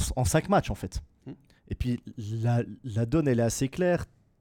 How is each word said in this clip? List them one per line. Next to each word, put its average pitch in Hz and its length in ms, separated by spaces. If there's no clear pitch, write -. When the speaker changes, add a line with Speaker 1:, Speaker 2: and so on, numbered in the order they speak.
Speaker 1:
en 127 80
cinq - 240
matchs, 185 220
en 104 40
fait. - 280
Speaker 2:
Hmm. 135 60
Speaker 1:
Et 98 60
puis 123 260
la, 113 460
la 117 220
donne, 147 220
elle 120 120
est 117 40
assez 131 240
claire. 175 360